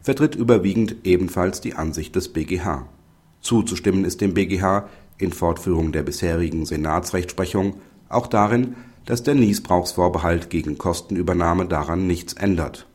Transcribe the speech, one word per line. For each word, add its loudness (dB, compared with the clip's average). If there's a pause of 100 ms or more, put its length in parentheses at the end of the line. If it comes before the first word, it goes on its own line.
vertritt 2
überwiegend 2
ebenfalls 2
die -8
Ansicht -6
des -2
B -4
G -4
H. -4 (540)
Zuzustimmen 0
ist -4
dem 2
B 2
G -2
H 2 (300)
in -2
Fortführung 0
der -2
bisherigen -2
Senatsrechtsprechung -2 (300)
auch -2
darin, 2 (300)
dass -2
der 2
Niesbrauchsvorbehalt 2
gegen -2
Kostenübernahme 0
daran -2
nichts -2
ändert. -2